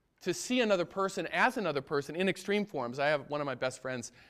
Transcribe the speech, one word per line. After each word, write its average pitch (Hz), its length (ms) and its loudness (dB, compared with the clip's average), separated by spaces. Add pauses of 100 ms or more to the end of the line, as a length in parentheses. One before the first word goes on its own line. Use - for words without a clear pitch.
(220)
to 180 120 -2
see 254 260 0
another 208 240 4
person 190 440 -2
as 214 280 2
another 170 240 0
person 147 340 -2
in 185 140 2
extreme 202 380 0
forms. 127 340 -4
I 143 80 2
have, 147 220 2
one 147 100 -2
of 143 60 -2
my 131 100 -2
best 131 260 -4
friends 127 300 -6 (180)